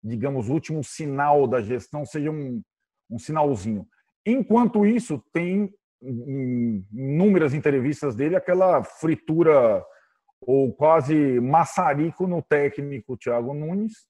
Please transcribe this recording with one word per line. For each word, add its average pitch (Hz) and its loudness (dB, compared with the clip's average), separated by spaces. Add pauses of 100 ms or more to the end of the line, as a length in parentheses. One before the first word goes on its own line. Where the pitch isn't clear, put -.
digamos, 117 -6
o 131 0
último 156 -4
sinal 143 0
da 123 0
gestão 120 -6
seja 151 -6
um, 135 -8 (480)
um 117 -10
sinalzinho. 117 -2 (400)
Enquanto 220 2
isso, 202 0 (120)
tem, 190 -2 (280)
em 123 -4
inúmeras 147 2
entrevistas 139 -2
dele, 151 0
aquela 180 2
fritura 156 2 (540)
ou 131 2
quase 147 4
maçarico 156 0
no 175 -2
técnico 143 -2
Thiago 120 -4
Nunes. 185 -6